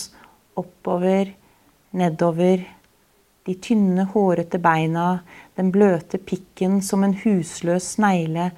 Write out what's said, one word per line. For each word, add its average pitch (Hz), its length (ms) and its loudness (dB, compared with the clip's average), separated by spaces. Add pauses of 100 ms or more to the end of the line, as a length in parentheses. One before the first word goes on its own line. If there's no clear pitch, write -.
(560)
oppover, 185 720 -2 (640)
nedover, 180 720 2 (840)
de 185 80 -4
tynne, 190 540 0
hårete 180 500 0
beina, 170 600 0 (320)
den 190 200 -2
bløte 190 460 2
pikken 190 640 -4
som 196 240 0
en 196 80 2
husløs 180 800 -2
snegle, 175 560 0 (120)